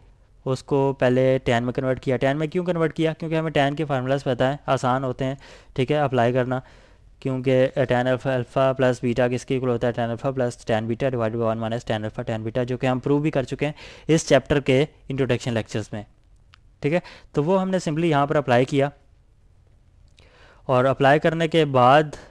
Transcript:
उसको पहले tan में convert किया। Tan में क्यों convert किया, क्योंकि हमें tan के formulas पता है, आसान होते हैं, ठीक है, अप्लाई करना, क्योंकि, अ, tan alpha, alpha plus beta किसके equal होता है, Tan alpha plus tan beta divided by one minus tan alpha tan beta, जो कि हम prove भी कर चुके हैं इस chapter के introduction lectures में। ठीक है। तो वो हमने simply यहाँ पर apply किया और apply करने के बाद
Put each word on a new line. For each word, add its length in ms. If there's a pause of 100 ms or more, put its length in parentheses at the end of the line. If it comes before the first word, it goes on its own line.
(460)
उसको 480
पहले 460
tan 240
में 100
convert 260
किया। 180
Tan 200
में 120
क्यों 140
convert 300
किया, 200
क्योंकि 220
हमें 180
tan 220
के 100
formulas 380
पता 240
है, 200
आसान 360
होते 220
हैं, 120 (380)
ठीक 160
है, 60
अप्लाई 360
करना, 280 (600)
क्योंकि, 300
अ, 320
tan 240
alpha, 280
alpha 380
plus 280
beta 260
किसके 280
equal 140
होता 180
है, 60
Tan 160
alpha 220
plus 340
tan 220
beta 200
divided 320
by 140
one 100
minus 240
tan 160
alpha 200
tan 200
beta, 200
जो 140
कि 100
हम 120
prove 220
भी 100
कर 140
चुके 200
हैं 100 (340)
इस 180
chapter 320
के 220 (280)
introduction 440
lectures 400
में। 120 (800)
ठीक 100
है। 80 (340)
तो 80
वो 140
हमने 220
simply 260
यहाँ 220
पर 100
apply 280
किया 260 (1800)
और 180
apply 340
करने 280
के 180
बाद 500 (160)